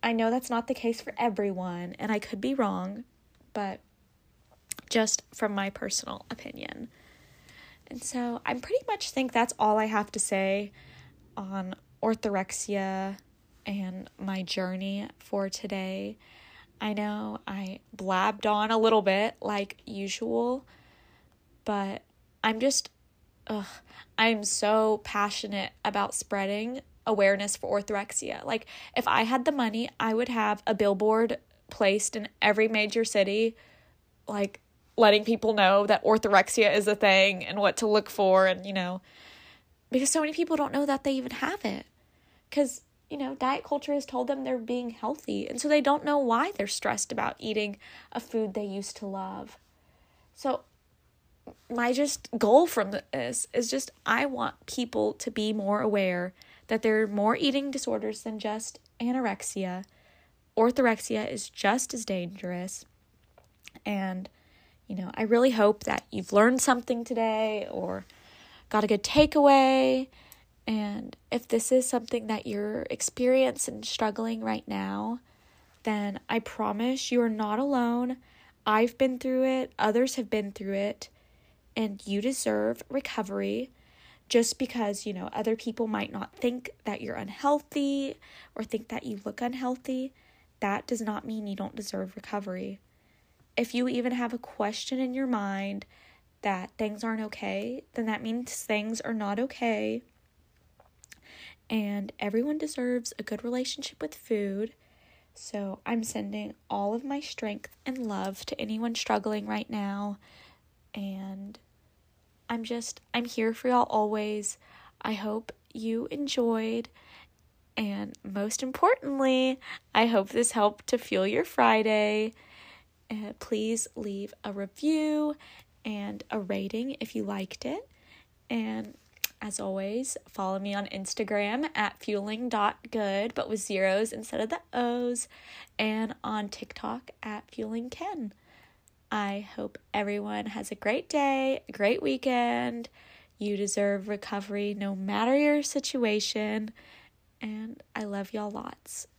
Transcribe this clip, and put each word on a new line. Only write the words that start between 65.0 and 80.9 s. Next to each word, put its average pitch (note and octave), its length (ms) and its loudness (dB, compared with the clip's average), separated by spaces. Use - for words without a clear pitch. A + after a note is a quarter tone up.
I - 80 -2
really A#3+ 300 6
hope G#3+ 320 6
that - 260 -2
you've F#3+ 220 -6
learned A3+ 280 8
something A#3+ 440 2
today A3 640 0
or F#3+ 340 -4
got G#3+ 160 4
a - 20 0
good G#3 160 2
takeaway. C4+ 1080 8
And G#3 500 -4
if A#3 180 -2
this A3+ 240 2
is B3+ 160 6
something A#3 400 -2
that A3 180 -2
you're G#3 420 -4
experiencing - 840 2
and G#3+ 100 -12
struggling A3+ 580 -2
right A3 240 -4
now, G#3 540 -4
then G3+ 460 -2
I A3+ 100 0
promise A3+ 720 -2
you A#3+ 100 4
are A#3 80 4
not G#3+ 300 0
alone. B3 600 0
I've A3 320 4
been C4 220 2
through C4 260 2
it. C4 340 0
Others A#3 360 4
have A3+ 160 -4
been G3+ 220 -2
through G3 220 -6
it. G3+ 340 -4